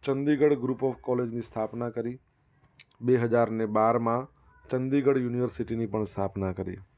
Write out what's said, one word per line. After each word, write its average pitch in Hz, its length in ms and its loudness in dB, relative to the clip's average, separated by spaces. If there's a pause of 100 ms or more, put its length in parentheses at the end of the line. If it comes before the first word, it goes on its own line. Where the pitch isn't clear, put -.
ચંદીગઢ 143 480 2
Group 127 320 0
of 131 180 2
કોલેજની 123 400 -2
સ્થાપના 117 480 -6
કરી. 120 300 -6 (800)
બે 123 140 4
હજાર 117 340 2
ને 113 160 -2
બારમાં 117 600 2 (420)
ચંદીગઢ 131 480 2
યુનિવર્સિટીની 120 680 -2
પણ 107 180 -2
સ્થાપના 98 480 -4
કરી. 92 260 -8 (200)